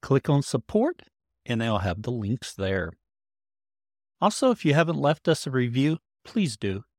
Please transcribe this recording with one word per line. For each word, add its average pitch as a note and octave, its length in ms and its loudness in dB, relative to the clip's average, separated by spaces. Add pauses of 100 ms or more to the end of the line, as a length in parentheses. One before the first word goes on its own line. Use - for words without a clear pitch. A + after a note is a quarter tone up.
click C#3 280 2
on C#3+ 120 4
support, A3 600 -2 (420)
and A#2 160 -2
they'll A2+ 180 0
have F#2+ 240 -2
the A#2+ 100 -4
links G#2 420 -4
there. F#2+ 380 -4 (1300)
Also, A#3+ 320 2
if - 120 -4
you C#3+ 100 4
haven't D#3+ 240 2
left C#3+ 280 0
us D#3+ 200 0
a D3 40 -6
review, C3 480 0 (260)
please D#3+ 320 -2
do. G2+ 280 -4 (140)